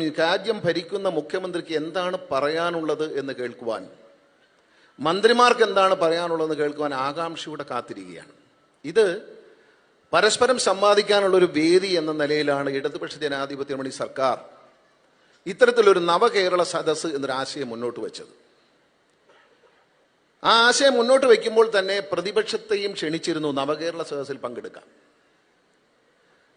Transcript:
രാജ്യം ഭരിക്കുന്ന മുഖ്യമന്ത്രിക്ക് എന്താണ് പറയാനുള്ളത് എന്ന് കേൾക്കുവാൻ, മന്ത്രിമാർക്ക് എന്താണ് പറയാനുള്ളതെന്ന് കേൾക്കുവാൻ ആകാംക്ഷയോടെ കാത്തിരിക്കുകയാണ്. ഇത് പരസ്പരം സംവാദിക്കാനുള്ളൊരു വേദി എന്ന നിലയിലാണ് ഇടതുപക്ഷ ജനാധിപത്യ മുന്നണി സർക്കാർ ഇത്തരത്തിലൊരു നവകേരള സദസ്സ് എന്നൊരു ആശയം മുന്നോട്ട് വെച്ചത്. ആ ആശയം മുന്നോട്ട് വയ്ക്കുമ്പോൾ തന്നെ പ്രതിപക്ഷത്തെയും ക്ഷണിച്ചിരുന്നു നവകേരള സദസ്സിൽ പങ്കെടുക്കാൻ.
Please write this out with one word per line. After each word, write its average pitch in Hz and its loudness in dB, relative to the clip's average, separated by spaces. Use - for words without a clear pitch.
രാജ്യം 185 0
ഭരിക്കുന്ന 180 -2
മുഖ്യമന്ത്രിക്ക് 170 -6
എന്താണ് 180 -4
പറയാനുള്ളത് 156 -2
എന്ന് 135 -6
കേൾക്കുവാൻ, 117 -8
മന്ത്രിമാർക്ക് 226 4
എന്താണ് 190 4
പറയാനുള്ളതെന്ന് 165 -2
കേൾക്കുവാൻ 147 -4
ആകാംക്ഷയോടെ 151 -6
കാത്തിരിക്കുകയാണ്. 98 -12
ഇത് 202 2
പരസ്പരം 214 4
സംവാദിക്കാനുള്ളൊരു 202 4
വേദി 175 4
എന്ന 156 -2
നിലയിലാണ് 143 0
ഇടതുപക്ഷ 143 -6
ജനാധിപത്യ 139 -6
മുന്നണി 131 -8
സർക്കാർ 127 -2
ഇത്തരത്തിലൊരു 202 4
നവകേരള 180 2
സദസ്സ് 156 -2
എന്നൊരു 139 -4
ആശയം 131 -8
മുന്നോട്ട് 117 -8
വെച്ചത്. 92 -12
ആ 185 4
ആശയം 262 4
മുന്നോട്ട് 254 4
വയ്ക്കുമ്പോൾ 226 6
തന്നെ 190 -2
പ്രതിപക്ഷത്തെയും 202 -4
ക്ഷണിച്ചിരുന്നു 160 -4
നവകേരള 156 -4
സദസ്സിൽ 139 -8
പങ്കെടുക്കാൻ. 113 -12